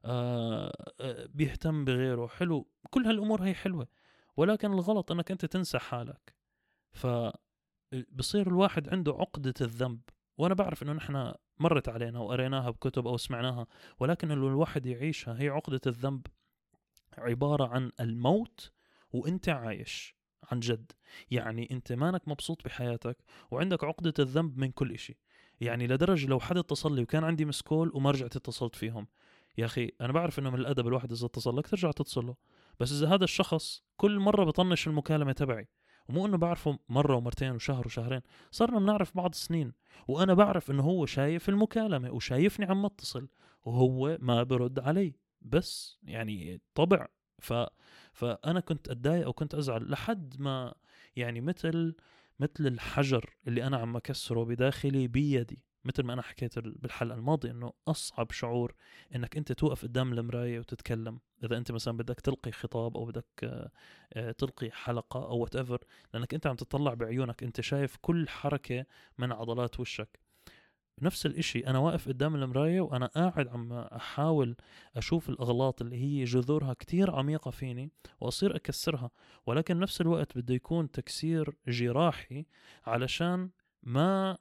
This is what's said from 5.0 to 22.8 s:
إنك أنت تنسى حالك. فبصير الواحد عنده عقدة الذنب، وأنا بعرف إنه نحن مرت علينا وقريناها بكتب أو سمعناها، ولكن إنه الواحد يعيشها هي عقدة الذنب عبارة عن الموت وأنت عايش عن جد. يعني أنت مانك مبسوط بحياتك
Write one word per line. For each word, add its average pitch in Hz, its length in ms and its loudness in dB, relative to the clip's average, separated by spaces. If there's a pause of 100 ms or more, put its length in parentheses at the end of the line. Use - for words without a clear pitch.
إنك 170 200 -2
أنت 180 140 -4
تنسى 165 340 -2
حالك. - 600 -8 (520)
فبصير - 1600 -2
الواحد 175 420 4
عنده 160 240 0
عقدة 131 480 -2
الذنب، 120 380 -2 (380)
وأنا 175 160 2
بعرف 185 300 0
إنه 147 100 -4
نحن 139 400 -4 (260)
مرت 151 300 4
علينا 117 300 -4
وقريناها 127 500 -2
بكتب 127 380 -2
أو 123 100 -2
سمعناها، 120 500 -4 (320)
ولكن 156 320 0
إنه 135 160 2
الواحد 135 380 0
يعيشها 127 560 -4
هي 143 80 0
عقدة 139 380 -4
الذنب 127 400 -2 (880)
عبارة 131 500 2
عن 127 320 -2
الموت 123 720 0 (400)
وأنت 170 380 -2
عايش 113 680 -6 (360)
عن 120 80 -2
جد. 117 320 -2 (400)
يعني 117 400 -2
أنت 127 220 -6
مانك 160 340 0
مبسوط 151 380 -6
بحياتك 120 520 -4 (340)